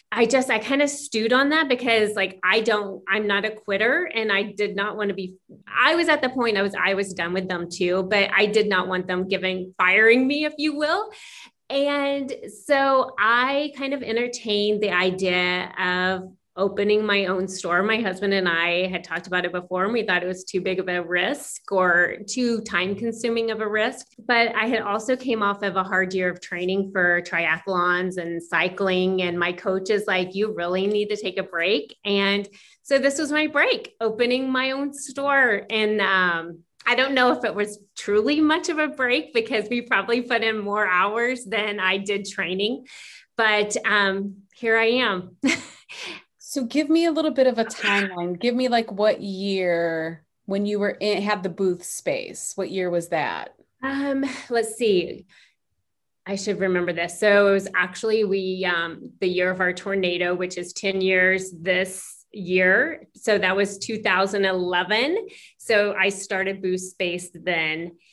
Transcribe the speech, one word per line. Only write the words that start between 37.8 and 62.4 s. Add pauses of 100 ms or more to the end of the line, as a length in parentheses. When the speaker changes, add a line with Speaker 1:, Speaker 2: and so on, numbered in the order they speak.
Speaker 1:
truly
much
of
a
break
because
we
probably
put
in
more
hours
than
I
did
training, (480)
but, (100)
um, (120)
here
I
am.
<laughs> (1040)
Speaker 2:
So
give
me
a
little
bit
of
a
timeline.
Give
me,
like,
what
year (220)
when
you
were
in,
had
the
booth
space,
what
year
was
that? (300)
Speaker 1:
Um, (260)
let's
see. (1000)
I
should
remember
this.
So
it
was
actually,
we,
um,
the
year
of
our
tornado,
which
is
ten
years
this
year.